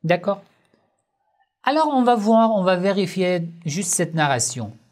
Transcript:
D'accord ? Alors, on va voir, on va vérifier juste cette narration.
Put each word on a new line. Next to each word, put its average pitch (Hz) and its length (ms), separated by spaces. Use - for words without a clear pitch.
D'accord ? 180 380
Alors, 302 240
on 269 140
va 240 120
voir, 226 380
on 202 100
va 180 140
vérifier 180 720
juste 165 280
cette 165 220
narration. 127 640